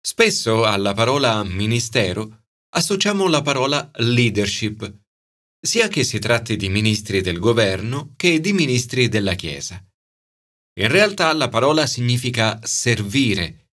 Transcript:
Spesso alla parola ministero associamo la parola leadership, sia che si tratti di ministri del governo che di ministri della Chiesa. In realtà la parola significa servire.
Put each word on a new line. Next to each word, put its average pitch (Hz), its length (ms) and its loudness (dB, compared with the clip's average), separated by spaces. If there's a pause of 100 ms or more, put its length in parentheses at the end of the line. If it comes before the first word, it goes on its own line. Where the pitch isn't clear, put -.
Spesso 117 600 0
alla 101 300 2
parola 117 500 2
ministero 107 1000 -2 (240)
associamo 196 580 0
la 156 140 2
parola 143 540 -2
leadership, 107 1000 -2 (640)
sia 220 280 0
che 147 160 0
si 110 140 -4
tratti 110 360 0
di 95 140 -4
ministri 104 500 0
del 90 180 -2
governo 110 800 0
che 175 240 0
di 190 140 0
ministri 127 560 0
della 98 260 0
Chiesa. 78 500 -10 (920)
In 101 80 2
realtà 185 460 4
la 147 160 0
parola 139 360 2
significa 120 800 0
servire. 107 1120 -2